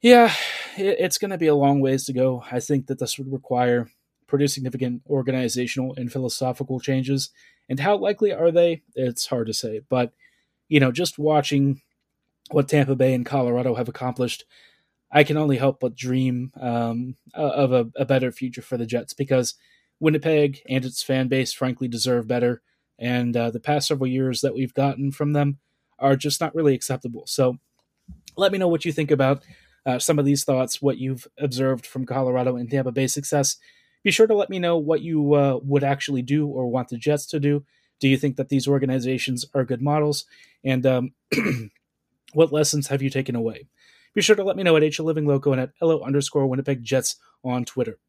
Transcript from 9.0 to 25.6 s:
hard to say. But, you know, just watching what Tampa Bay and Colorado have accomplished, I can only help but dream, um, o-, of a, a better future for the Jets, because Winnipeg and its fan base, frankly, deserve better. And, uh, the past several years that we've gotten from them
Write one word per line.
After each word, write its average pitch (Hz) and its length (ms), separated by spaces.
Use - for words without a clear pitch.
hard 117 220
to 110 60
say. 110 360
But, 123 220
you 151 120
know, 131 100
just - 280
watching 143 640
what 143 180
Tampa 135 280
Bay 131 180
and 123 120
Colorado 123 480
have 120 140
accomplished, 123 560
I 147 120
can 147 120
only 147 200
help 135 240
but 123 160
dream, 127 640
um, 120 580
o-, 151 160
of 135 220
a, 117 240
a 135 80
better 127 280
future 123 300
for - 140
the 120 100
Jets, 117 260
because 131 420
Winnipeg 151 680
and 131 160
its 127 180
fan 131 260
base, 131 240
frankly, 131 340
deserve 120 400
better. 120 360
And, 120 380
uh, 117 140
the 113 100
past 147 280
several 135 200
years 131 320
that 135 140
we've 131 200
gotten 139 380
from 147 200
them 143 260